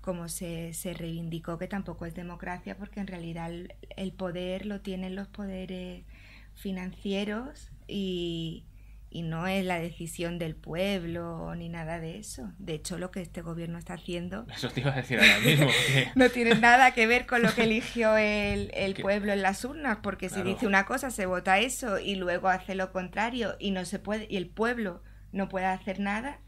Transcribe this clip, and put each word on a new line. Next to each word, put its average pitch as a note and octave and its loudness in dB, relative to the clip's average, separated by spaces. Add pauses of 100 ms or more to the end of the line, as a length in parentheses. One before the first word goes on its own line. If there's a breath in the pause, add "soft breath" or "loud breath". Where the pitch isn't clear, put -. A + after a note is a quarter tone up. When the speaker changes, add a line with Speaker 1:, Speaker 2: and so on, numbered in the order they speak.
Speaker 1:
como F3 -6
se, E3+ -8
se F3 -8
reivindicó E3 -6
que F3+ -6
tampoco F3+ -6
es E3 -10
democracia, F3+ -10
porque G3+ -10
en G3 -4
realidad E3 -8
el, F3 -12 (200)
el F#3+ -6
poder F#3 -6
lo G3+ -6
tienen F#3 -6
los G3 -8
poderes F#3 -8 (520 loud breath)
financieros G3+ -4 (180)
y, F3 -4 (440 soft breath)
y E3 -8
no E3 -4
es F#3+ 0
la F3+ -2
decisión E3+ -6
del D#3+ -4
pueblo E3+ -4
ni E3+ -8
nada E3 -6
de E3 -8
eso. G#3+ -10
De F3 -6
hecho, D#3 -6
lo F3+ -6
que F#3+ -6
este E3+ -10
gobierno E3+ -6
está E3+ -10
haciendo F3 -6
Speaker 2:
Eso B2 -4
te C3 -2
iba C#3 2
a C3 -2
decir B2 2
ahora G#2 8
mismo, C#3+ 8 (120)
Speaker 1:
<laughs> - 2
Speaker 2:
que C3+ 4
Speaker 1:
no B3+ 10
tiene A#3 6
nada A#3+ 10
que A3+ 6
ver A#3+ 4
con A#3+ 2
lo A3 6
que A#3 4
eligió A3 4
el, G#3 2
Speaker 2:
<laughs> - -12
Speaker 1:
el G3 0
Speaker 2:
que - -6
Speaker 1:
pueblo G3+ 2
en G3 2
las G3 2
urnas, C4 -2
porque F#3+ -2
si F#3+ -6
Speaker 2:
Claro. F#3 0
Speaker 1:
dice G3+ 0
una G3 6
cosa, C4 -4
se G3+ -2
vota F#3 4
eso A#3 0
y G3 -2
luego F3+ 0
hace F#3 0
lo F#3 -2
contrario G3+ -2
y G3 -2
no F#3 -2
se F#3+ -6
puede, G#3+ -4
y - -4
el F3 -4
pueblo G#3+ -2 (300 soft breath)
no F#3+ -2
puede F#3+ -2
hacer F#3+ -2
nada, A3 -4